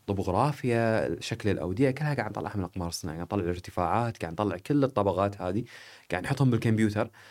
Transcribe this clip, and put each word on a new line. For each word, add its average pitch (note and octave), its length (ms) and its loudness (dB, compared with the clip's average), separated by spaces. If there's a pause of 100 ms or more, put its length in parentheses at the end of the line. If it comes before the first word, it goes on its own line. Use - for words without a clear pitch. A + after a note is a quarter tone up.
طبوغرافيا، A2 1120 0
شكل - 300 -4
الأودية، G2 420 2
كلها D3 220 -2
قاعد A2 160 -2
نطلعها - 280 -6
من F#2 60 0
الأقمار F2 240 -4
الصناعية. E2 300 -6
قاعد E2+ 100 -6
نطلع F#2+ 160 0
الارتفاعات، F2+ 760 -2
قاعد E2 160 -6
نطلع F#2 240 0
كل C#3+ 260 2
الطبقات G2+ 580 2
هذه، F#2+ 220 0 (480)
قاعد F2+ 120 -2
نحطهم C3+ 260 2
بالكمبيوتر. A2 600 2 (220)